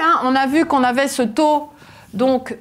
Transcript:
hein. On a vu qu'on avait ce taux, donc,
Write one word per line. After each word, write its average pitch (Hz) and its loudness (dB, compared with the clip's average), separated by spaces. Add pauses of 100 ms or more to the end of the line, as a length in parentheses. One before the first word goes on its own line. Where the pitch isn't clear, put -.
hein. 330 2
On 262 0
a 269 0
vu 311 2
qu'on 277 0
avait 247 0
ce 269 -4
taux, 294 0 (460)
donc, 254 -2